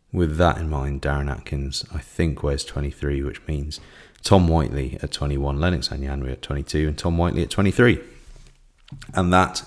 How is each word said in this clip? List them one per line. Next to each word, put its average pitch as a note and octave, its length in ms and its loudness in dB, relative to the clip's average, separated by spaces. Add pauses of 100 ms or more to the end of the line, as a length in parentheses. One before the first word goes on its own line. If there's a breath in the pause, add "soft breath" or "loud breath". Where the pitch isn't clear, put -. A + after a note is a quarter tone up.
(120)
with D#2+ 260 0
that E2+ 200 4
in D#2+ 100 -4
mind, C#2 340 -4
Darren C#2+ 280 -2
Atkins, C#2 540 -6 (100)
I D2+ 40 -6
think, D#2 440 -2
wears C#2+ 220 -2
twenty-three, C#2+ 580 -4
which - 240 -8
means D2+ 340 -6 (420 loud breath)
Tom F#2 260 6
Whiteley C#2+ 540 0
at - 100 -6
twenty-one, C#2+ 480 -2
Lennox E2+ 280 0
Anyanwu C2+ 440 -6
at B1+ 100 -12
twenty-two, D2 460 -2
and D2 80 -2
Tom E2+ 220 0
Whiteley F2 240 2
at - 80 -2
twenty-three. G2+ 500 4 (1120 loud breath)
And F2+ 180 2
that F2+ 340 4